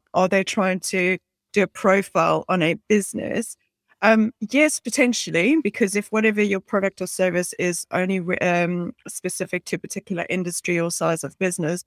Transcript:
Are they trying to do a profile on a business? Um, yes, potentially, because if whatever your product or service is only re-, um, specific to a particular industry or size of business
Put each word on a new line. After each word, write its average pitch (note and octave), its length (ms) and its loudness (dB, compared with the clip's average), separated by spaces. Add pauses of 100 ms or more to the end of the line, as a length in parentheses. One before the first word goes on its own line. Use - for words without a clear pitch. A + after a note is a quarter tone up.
(140)
Are F#3 140 4
they F#3+ 160 2
trying F#3 360 0
to F3+ 380 0 (340)
do G#3 100 2
a E3+ 60 2
profile E3+ 800 2
on F3 140 2
a E3 120 2 (140)
business? - 680 -2 (460)
Um, A3 380 4
yes, C#4+ 400 2
potentially, A3+ 840 0
because G3 340 0
if G#3 160 -4
whatever G#3+ 300 2
your G3 180 0
product G3 400 -2
or F#3 80 -6
service F3+ 500 0
is F3+ 340 -2
only F#3 280 0
re-, F3 180 -4
um, F3 540 0 (160)
specific - 580 -6
to E3+ 100 -6
a - 20 -2
particular - 500 -8
industry F3 520 -4
or E3+ 100 -2
size E3 340 -2
of C#3 140 -10
business F3 480 -2